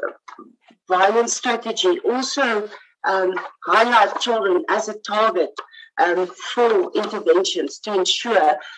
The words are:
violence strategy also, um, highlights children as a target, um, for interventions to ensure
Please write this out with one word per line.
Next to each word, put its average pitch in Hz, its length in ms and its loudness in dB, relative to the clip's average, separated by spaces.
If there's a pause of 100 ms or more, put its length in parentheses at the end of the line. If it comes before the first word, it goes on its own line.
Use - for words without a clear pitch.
(880)
violence 202 460 4
strategy 226 640 -2
also, 240 720 -2 (340)
um, 185 300 0 (320)
highlights 220 580 4
children 196 460 0
as 214 180 -2
a 214 120 -6
target, 208 500 0 (500)
um, 180 260 0
for 208 680 0
interventions 185 840 0
to 214 120 -8
ensure 185 640 2 (220)